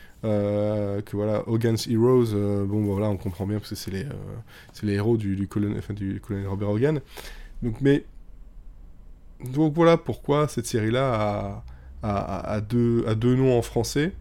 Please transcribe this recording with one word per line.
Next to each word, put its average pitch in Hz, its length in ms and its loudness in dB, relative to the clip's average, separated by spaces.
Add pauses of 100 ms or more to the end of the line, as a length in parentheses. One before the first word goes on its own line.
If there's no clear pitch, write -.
(240)
Euh, 104 800 0
que 104 160 -6
voilà, 107 280 0
Hogan's 117 400 2
Heroes, 120 460 6
euh, 101 320 0
bon, 104 200 0
voilà, 101 260 2
on 98 80 -2
comprend 95 280 -6
bien 104 120 -2
parce 101 100 -8
que 104 60 -8
c'est - 160 -8
les, 95 140 -6
euh, 143 100 -8 (580)
c'est - 140 -6
les 101 80 2
héros 110 240 2
du, 98 180 -2
du 98 120 -2
colonel, 104 280 -2
enfin, 104 160 -6
du 101 260 -6
colonel 98 300 -6
Robert 101 220 -2
Hogan. 135 320 2 (600)
Donc, 120 200 -4
mais, 139 240 4 (1500)
donc 151 220 2
voilà 165 240 6
pourquoi 143 500 0
cette - 160 -4
série-là 120 480 2
a, 104 520 -2 (400)
à, 101 140 0
à, 98 380 -4
à 107 40 0
deux, 117 460 2
à 113 80 0
deux 120 200 4
noms 131 220 6
en 117 60 4
français. 139 580 0